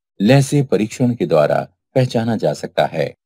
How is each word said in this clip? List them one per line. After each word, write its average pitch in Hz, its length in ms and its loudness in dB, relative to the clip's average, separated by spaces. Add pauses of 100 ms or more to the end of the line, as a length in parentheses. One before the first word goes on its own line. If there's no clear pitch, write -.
(220)
लेसे 139 420 4
परीक्षण 117 520 -2
के 95 100 -4
द्वारा 73 420 0 (280)
पहचाना 120 400 0
जा 87 180 -2
सकता - 320 -4
है। 71 300 -6 (100)